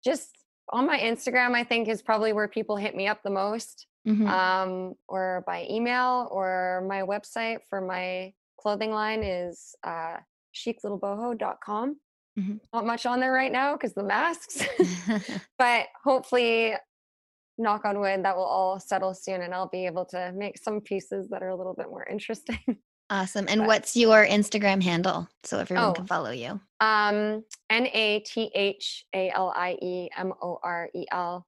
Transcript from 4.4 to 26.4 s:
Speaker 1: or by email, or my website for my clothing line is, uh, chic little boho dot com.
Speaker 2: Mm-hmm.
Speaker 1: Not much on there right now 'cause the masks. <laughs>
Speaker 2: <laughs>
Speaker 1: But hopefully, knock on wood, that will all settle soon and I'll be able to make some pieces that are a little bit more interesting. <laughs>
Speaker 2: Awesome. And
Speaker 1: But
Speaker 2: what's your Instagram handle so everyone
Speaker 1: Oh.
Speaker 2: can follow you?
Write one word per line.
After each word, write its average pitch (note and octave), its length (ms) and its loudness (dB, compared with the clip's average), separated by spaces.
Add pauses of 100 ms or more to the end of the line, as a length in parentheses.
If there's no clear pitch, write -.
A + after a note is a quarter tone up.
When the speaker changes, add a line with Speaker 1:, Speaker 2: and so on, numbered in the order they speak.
Speaker 1:
or F#3 380 -2
by F3 220 -6
email, B3 640 0
or F#3 580 -2
my G3 140 -4
website G#3 560 -4 (100)
for G3 120 -4
my F#3 520 -6 (280)
clothing G#3+ 320 -2
line G#3+ 320 -2
is, F3+ 580 -6
uh, E3 360 -6 (340)
chic - 320 -6
little G3 160 -4
boho A3 360 -4
dot G#3+ 260 -4
com. A#3 340 -4 (420)
Speaker 2:
Mm-hmm. G3+ 180 -2 (160)
Speaker 1:
Not A3+ 140 -2
much A#3 200 -2
on B3 120 2
there C4 140 2
right C4 180 2
now C#4+ 260 0
'cause C4 180 -4
the G3+ 100 -4
masks. C4+ 580 -2 (160)
<laughs> G3 720 0
Speaker 2:
<laughs> - 100 -20
Speaker 1:
But A#3+ 280 4 (180)
hopefully, A#3 680 4 (840)
knock G#3+ 260 0
on G3+ 160 0
wood, G3 240 0
that F#3+ 120 2
will F#3 80 0
all F#3 340 2
settle F#3+ 360 -2
soon F#3 280 -6
and F3 120 -6
I'll F#3 140 -4
be F#3 180 -4
able F3 200 -4
to F3+ 300 -8
make G3+ 220 -8
some G#3+ 240 -4
pieces G3 480 -6
that F#3+ 120 -6
are F#3 60 -6
a F#3 80 -6
little F#3 180 -8
bit - 140 -8
more - 160 -12
interesting. - 640 -8
<laughs> A#3 100 -2 (320)
Speaker 2:
Awesome. G3 400 0
And G#3+ 120 4
Speaker 1:
But G#3+ 80 4
Speaker 2:
what's G#3+ 280 2
your A3 300 10
Instagram G#3 560 4
handle F3 460 2 (160)
so - 160 -4
everyone F#3+ 240 2
Speaker 1:
Oh. G3 80 4
Speaker 2:
can F#3 160 -4
follow D#3+ 240 -2
you? B2+ 280 -8 (200)